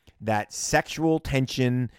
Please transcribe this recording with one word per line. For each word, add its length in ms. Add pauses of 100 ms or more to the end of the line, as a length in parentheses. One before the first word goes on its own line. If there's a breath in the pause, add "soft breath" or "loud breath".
(200)
that 320
sexual 680
tension 800